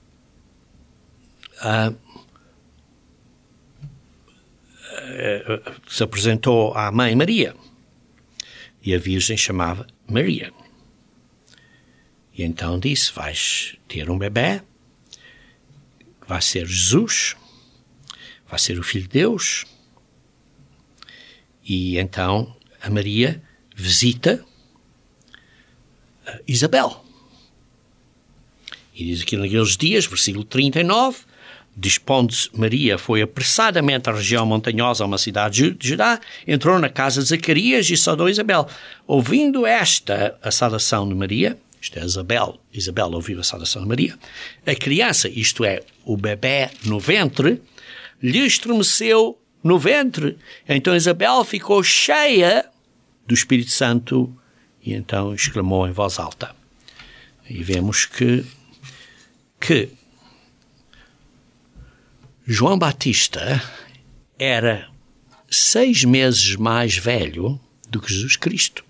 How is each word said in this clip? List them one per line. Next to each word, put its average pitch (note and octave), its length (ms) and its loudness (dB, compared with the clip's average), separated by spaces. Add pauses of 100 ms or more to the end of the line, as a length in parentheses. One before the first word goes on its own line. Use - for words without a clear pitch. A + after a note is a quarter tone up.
(1600)
ah, A2 320 -2 (3000)
eh, - 720 -6 (260)
se - 140 -2
apresentou A2 720 2
à G#2+ 160 -2
mãe A#2 240 2
Maria. E3 400 2 (1300)
E F#2+ 120 -2
a F2+ 40 2
virgem F#2 380 -2
chamava F#2 500 -2 (220)
Maria. C3 440 -2 (1800)
E F#2 60 -8
então E2+ 360 -4
disse, C3+ 340 -2
"Vais - 640 -6 (120)
ter D2+ 200 -10
um F2+ 80 -2
bebé, A#2+ 460 -2 (1600)
que - 80 -20
vai F2 120 -6
ser E2+ 260 -2
Jesus, G#2 680 0 (1120)
vai - 100 -10
ser F2+ 200 -2
o F2 40 -8
Filho F#2 260 -6
de - 20 -20
Deus." F#3+ 540 0 (2000)
E F#2 340 -4
então F#2+ 580 -2 (240)
a - 80 -12
Maria G#2+ 540 -2 (320)
visita, B2 720 0 (1800)
eh, - 220 -16
Isabel. - 580 0 (1900)
E E2+ 100 -10
diz F2 180 -6
aqui - 140 -4
naqueles G2+ 400 0
dias, G3 300 0
versículo G2+ 380 -4
trinta C#3 360 0
e F3 40 2
nove, A#3+ 340 0 (580)
dispondo-se A2+ 760 0
Maria, A2 460 0
foi G#2+ 240 0
apressadamente C#3 880 0
à - 20 0
região A2+ 320 0
montanhosa, A2 600 0
a - 20 -2
uma G2 120 -2
cidade G#2 360 -2
de A#2 60 2
Ju-, F3 140 4
de B2+ 160 -8
Judá, A3 300 2 (260)
entrou D#3 340 2
na C#3+ 80 0
casa C3+ 340 -2
de B2 60 0
Zacarias F#3 600 2
e E3+ 80 2
saudou E3 320 2
Isabel. G3+ 400 2 (380)
Ouvindo B3 580 2
esta, G#2+ 800 0
a A2 80 -4
saudação A2 580 0
de G2 60 -2
Maria, G#2 420 0 (240)
isto - 160 -12
é, E2 80 -10
Isabel, F#2 560 -4 (120)
Isabel F#2 400 -4
ouviu E2+ 260 -8
a F2 60 -6
saudação - 380 -6
de G2+ 60 -4
Maria, - 300 -2 (480)
a D3 80 0
criança, E3 540 0
isto A2+ 360 -2
é, F#2+ 160 0 (240)
o A2 120 -2
bebé B2 560 -2 (120)
no G#2+ 140 -2
ventre, D3+ 640 0 (580)
lhe D#3 240 2
estremeceu A3+ 960 2 (220)
no E3+ 160 6
ventre. A#3+ 580 0 (320)
Então D3 280 2
Isabel F#3 480 4
ficou G3+ 400 0
cheia B3 840 4 (560)
do A#2 100 0
Espírito A#2+ 360 2
Santo B2+ 640 0 (480)
e G#2 100 -6
então G2+ 380 -4
exclamou F#2+ 540 0
em F2+ 60 -4
voz G2 260 -2
alta. - 380 -10 (920)
E E2+ 140 -10
vemos F#2 440 -2
que, B2 380 0 (1160)
que D3 300 0 (2500)
João B2+ 320 2
Batista C3+ 840 0 (760)
era A#2 500 0 (640)
seis A#3 540 4
meses B2 520 4
mais A2+ 400 0
velho G2 640 -2 (300)
do A2 100 -2
que - 100 -8
Jesus G#2 260 -2
Cristo. - 540 -4